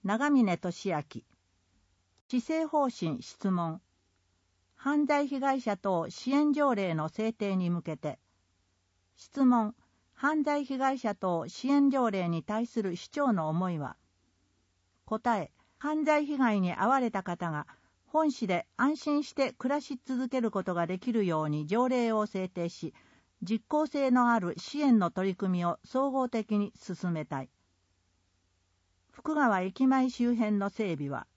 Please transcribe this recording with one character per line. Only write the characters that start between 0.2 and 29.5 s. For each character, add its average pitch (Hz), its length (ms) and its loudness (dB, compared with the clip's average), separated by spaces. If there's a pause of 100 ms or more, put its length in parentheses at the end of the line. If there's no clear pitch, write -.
峰 226 280 4
俊 180 340 -6
明。 151 120 -2 (1200)
施 254 100 -2
政 320 320 0
方 285 200 2
針 160 340 -4
質 - 260 -6
問。 170 320 -2 (920)
犯 294 320 0
罪 285 200 2
被 269 120 -4
害 269 220 0
者 202 160 -2
等 180 340 -2
支 - 200 -6
援 294 220 4
条 277 220 2
例 185 180 0
の 156 160 -2
制 220 240 -2
定 196 220 -2
に 180 160 2
向 170 100 -2
け 160 160 -8
て。 147 220 -8 (960)
質 - 280 -2
問。 233 300 4 (400)
犯 302 300 0
罪 294 200 0
被 262 140 -6
害 269 220 0
者 208 160 -2
等 175 320 -2
支 254 220 -6
援 277 200 6
条 254 220 2
例 185 180 0
に 165 140 -2
対 226 240 -2
す 220 160 -4
る 180 120 -2
市 - 140 -14
長 277 240 0
の 156 160 -2
思 180 220 -2
い 160 80 -6
は？ 139 160 -8 (1080)
答 220 360 -2
え。 139 100 -10 (280)
犯 302 260 -2
罪 302 200 2
被 285 120 -4
害 220 240 2
に 180 140 0
遭 196 120 0
わ 269 120 4
れ 240 100 0
た 196 140 -6
方 175 260 -6
が 147 160 -6 (400)
本 311 260 0
市 240 140 -4
で 185 220 -2 (100)
安 285 200 0
心 294 260 -2
し - 100 -12
て 262 200 -2
暮 254 200 -4
ら 294 80 0
し 269 240 -10
続 254 240 -4
け 262 100 -2
る 226 120 0
こ 190 120 -2
と 180 120 -2
が 170 100 0
で 180 140 -6
き 240 120 -4
る 214 140 2
よ 160 180 0
う 151 60 -2
に 151 160 -2
条 233 220 0
例 240 240 0
を 214 160 0
制 185 200 -6
定 170 220 -6
し、 - 240 -10 (480)
実 208 260 -4
効 302 200 0
性 277 240 0
の 247 200 4
あ 226 80 4
る 175 180 -2
支 294 240 -8
援 254 180 6
の 175 100 2
取 190 200 -2
り 185 60 -4
組 185 240 -2
み 175 60 -2
を 170 180 -2
総 269 280 -2
合 254 180 -2
的 214 300 -2
に 202 160 -4
進 180 360 -6
め 156 140 -4
た 135 160 -6
い。 - 80 -12 (1600)
福 - 220 -6
川 233 280 4